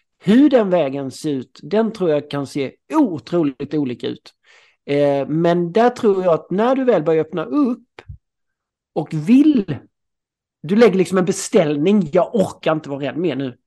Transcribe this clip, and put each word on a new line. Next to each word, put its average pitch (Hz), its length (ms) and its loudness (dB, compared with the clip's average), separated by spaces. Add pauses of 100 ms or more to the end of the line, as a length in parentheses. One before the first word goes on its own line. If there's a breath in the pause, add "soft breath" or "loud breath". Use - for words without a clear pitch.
(240 soft breath)
hur 254 260 6
den 226 200 2
vägen 139 400 -2
ser 156 200 -6
ut, 135 320 -8
den 214 300 -2
tror 185 180 -2
jag 147 200 -2
kan 143 160 -6
se 131 260 -6 (220)
otroligt 165 800 -2
olika 123 320 -4
ut. - 280 -12 (520 soft breath)
Eh, 143 420 0
men 170 440 0
där 226 180 2
tror 202 340 0
jag 175 100 2
att - 160 -4
när 220 240 0
du 262 100 -2
väl 220 180 2
börjar 160 220 0
öppna 160 200 -8
upp 254 580 -4 (920)
och 156 180 -4
vill, 220 640 2 (880)
du 165 140 -2
lägger 220 220 6
liksom 185 200 0
en 180 60 2
beställning, 165 880 0
jag 175 220 0
orkar - 380 -2
inte 156 180 -6
vara 139 100 -8
rädd 135 160 -6
mer 151 200 -2
nu. 131 200 -8 (100)